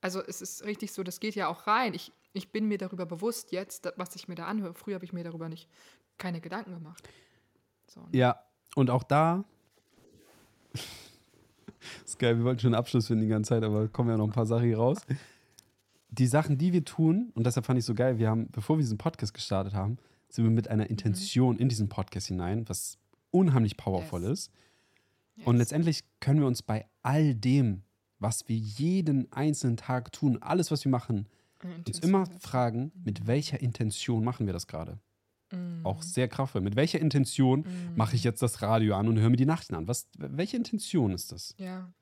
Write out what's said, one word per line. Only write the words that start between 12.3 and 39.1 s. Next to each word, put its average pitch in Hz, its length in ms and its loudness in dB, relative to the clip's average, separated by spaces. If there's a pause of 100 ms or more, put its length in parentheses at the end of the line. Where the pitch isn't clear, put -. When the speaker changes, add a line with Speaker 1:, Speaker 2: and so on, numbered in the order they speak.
Speaker 2:
wir 117 80 2
wollten 123 140 2
schon 117 140 4
einen 110 60 4
Abschluss 120 280 0
finden 113 160 2
die 107 60 2
ganze 107 200 0
Zeit, 113 140 2
aber 107 260 0
kommen 117 200 0
ja 113 80 2
noch 107 100 2
ein 107 60 0
paar 117 120 2
Sachen 117 200 2
hier 117 120 2
raus. 123 220 2 (1120)
Die 127 180 2
Sachen, 147 300 2
die 170 140 2
wir 175 140 2
tun, 180 500 2
und 117 100 6
deshalb 123 200 2
fand 127 140 4
ich 113 60 -2
so 120 100 -2
geil, 120 240 2
wir 113 100 4
haben, 113 220 0
bevor 151 260 2
wir 156 40 2
diesen 110 160 0
Podcast - 360 -6
gestartet 98 400 -4
haben, 104 240 -2 (320)
sind - 160 0
wir 113 60 6
mit 113 160 2
einer 107 180 2
Speaker 1:
Mhm. - 60 -12
Speaker 2:
Intention 117 680 2
in 127 120 2
diesen 107 200 0
Podcast - 380 -6
hinein, 95 420 -4
was - 280 -8 (340)
unheimlich 135 460 4
powerful 90 440 -4
Speaker 1:
Yes. 101 100 -2
Speaker 2:
ist. - 200 -6 (960)
Und 120 100 6
Speaker 1:
Yes. 120 40 6
Speaker 2:
letztendlich 156 440 2 (160)
können 139 220 2
wir 139 60 4
uns 123 140 -2
bei 110 240 -6 (180)
all 147 320 4
dem, 113 480 2 (360)
was - 300 -4
wir 117 80 0
jeden 139 720 0
einzelnen 135 460 0
Tag 123 340 -4
tun, 131 300 0
alles, 170 300 0
was 147 120 -2
wir 139 80 2
machen, 117 360 0 (320)
Speaker 1:
Eine 180 160 -12
Speaker 2:
uns - 20 -14 (100)
Speaker 1:
Intention 165 220 0
Speaker 2:
immer 190 160 4
Speaker 1:
setzen. 180 160 -14
Speaker 2:
fragen, 123 540 -2
Speaker 1:
Mhm. 180 100 -16
Speaker 2:
mit 104 220 -4
welcher 139 340 0
Intention 113 640 -2
machen 117 240 -2
wir 92 60 -2
das 85 140 -8
gerade? 80 320 -10 (520)
Speaker 1:
Mhm. 175 340 -8
Speaker 2:
Auch 127 160 -2
sehr 143 260 -2
kraftvoll. 135 340 -4
Mit 104 140 -2
welcher 151 240 2
Intention 135 600 4
Speaker 1:
Mhm. - 340 -8
Speaker 2:
mache 110 200 2
ich 113 80 2
jetzt 117 180 0
das 120 200 0
Radio 107 340 4
an 104 120 2
und 113 120 4